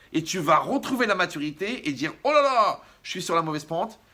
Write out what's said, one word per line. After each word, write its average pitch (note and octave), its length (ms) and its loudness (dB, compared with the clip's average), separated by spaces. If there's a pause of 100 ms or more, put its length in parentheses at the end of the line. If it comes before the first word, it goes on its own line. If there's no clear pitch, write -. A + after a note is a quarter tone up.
(140)
et D#3+ 80 0
tu F3+ 160 -4
vas D#3 220 4
retrouver A#3+ 480 0
la G3+ 80 2
maturité F3 720 -4
et C#3+ 40 -2
dire, « C3+ 200 -6 (100)
Oh C4 80 2
là D4 120 6
là, A3+ 400 2 (180)
je - 80 -14
suis F#3 140 -8
sur F3+ 100 -4
la E3 80 4
mauvaise D3+ 240 -4
pente, F#3+ 340 -6 (140)